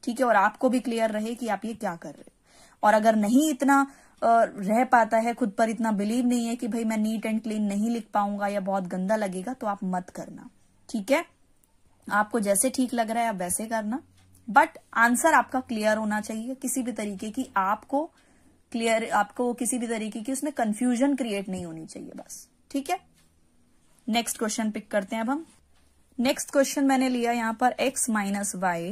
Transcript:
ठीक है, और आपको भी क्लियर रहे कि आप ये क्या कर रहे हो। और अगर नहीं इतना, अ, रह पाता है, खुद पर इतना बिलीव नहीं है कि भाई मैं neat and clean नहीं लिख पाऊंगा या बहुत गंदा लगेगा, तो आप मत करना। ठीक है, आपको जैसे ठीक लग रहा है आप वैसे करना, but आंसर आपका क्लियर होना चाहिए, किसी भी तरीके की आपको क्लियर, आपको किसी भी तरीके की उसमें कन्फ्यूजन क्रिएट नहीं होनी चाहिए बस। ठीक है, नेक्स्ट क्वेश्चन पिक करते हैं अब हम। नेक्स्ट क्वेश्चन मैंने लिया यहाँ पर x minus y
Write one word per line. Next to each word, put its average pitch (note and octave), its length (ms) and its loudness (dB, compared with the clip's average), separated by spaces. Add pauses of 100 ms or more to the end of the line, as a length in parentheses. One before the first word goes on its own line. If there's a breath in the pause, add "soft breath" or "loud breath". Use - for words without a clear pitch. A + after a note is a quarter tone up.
ठीक A#3 160 -4
है, B3+ 60 4
और A3+ 100 4
आपको G#3+ 320 4
भी B3 120 2
क्लियर A3+ 300 0
रहे G#3+ 240 -4
कि A#3 140 -6
आप G3 160 -4
ये A3 100 -6
क्या F#3+ 220 -6
कर G3+ 120 -14
रहे - 140 -18
हो। - 100 -20 (500 soft breath)
और G#3+ 120 8
अगर A3 220 6
नहीं B3 340 4
इतना, C#4 300 4 (420 loud breath)
अ, A3+ 220 6 (120)
रह G#3+ 280 2
पाता A3+ 320 4
है, A#3 180 2
खुद A3 240 -2
पर A3+ 100 4
इतना A3+ 240 0
बिलीव G#3+ 340 0
नहीं A#3+ 200 2
है A#3 100 -4
कि A#3+ 120 -6
भाई A3+ 160 -4
मैं A3 120 0
neat A3 300 -2
and A3 160 -2
clean G#3+ 180 -4
नहीं G#3 300 0
लिख A#3 240 -4
पाऊंगा G3+ 320 0
या G3+ 140 -2
बहुत F#3+ 240 -2
गंदा F#3 320 -2
लगेगा, F#3+ 360 -4
तो B3 140 -8
आप G3+ 180 -4
मत F3+ 260 -4
करना। - 380 -14 (400)
ठीक G#3 220 -4
है, D4+ 140 2 (840)
आपको G#3+ 320 0
जैसे G3+ 300 2
ठीक B3+ 240 -2
लग A3+ 160 -2
रहा A#3 120 -2
है A#3 60 0
आप G#3 80 -4
वैसे F3+ 300 -4
करना, A3+ 360 -4 (460)
but C#4 200 6 (260)
आंसर A#3+ 400 4
आपका C4 260 2
क्लियर G#3+ 360 0
होना G#3+ 240 -2
चाहिए, A3+ 340 -8
किसी B3+ 280 -4
भी A#3 100 -4
तरीके G#3+ 380 -6
की B3+ 260 -6
आपको F#3+ 480 0 (680 soft breath)
क्लियर, A3+ 380 0
आपको A#3+ 420 0
किसी A#3+ 260 -2
भी A#3 80 -4
तरीके A3 340 -6
की A#3+ 120 -6
उसमें C#4+ 200 -4
कन्फ्यूजन B3 600 0
क्रिएट G#3 340 -4
नहीं F#3 160 -6
होनी D#3+ 220 -12
चाहिए - 300 -16
बस। - 320 -18 (220)
ठीक C#4 200 -4
है, F#4 100 -2 (1080)
नेक्स्ट A3+ 300 -2
क्वेश्चन A3 320 -2
पिक G#3 200 -10
करते G3+ 260 -2
हैं A3+ 60 -2
अब A3+ 80 -2
हम। D#4+ 160 -4 (720)
नेक्स्ट C4 320 0
क्वेश्चन C#4 340 2
मैंने C4 240 4
लिया A#3+ 240 0
यहाँ A3+ 220 -2
पर B3 260 2
x C4 300 0
minus G3+ 460 -2
y F3+ 240 0 (120)